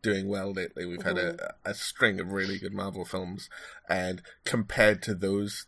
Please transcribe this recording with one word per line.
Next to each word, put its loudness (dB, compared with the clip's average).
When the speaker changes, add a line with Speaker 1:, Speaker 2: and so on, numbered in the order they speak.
Speaker 1:
doing 2
well -2
lately. -4
We've -6
had 2
a, 2
Speaker 2:
Mm-hmm. -8
Speaker 1:
a -4
string 0
of -4
really -2
good -6
Marvel -4
films, -6
and 0
compared 6
to -2
those, 0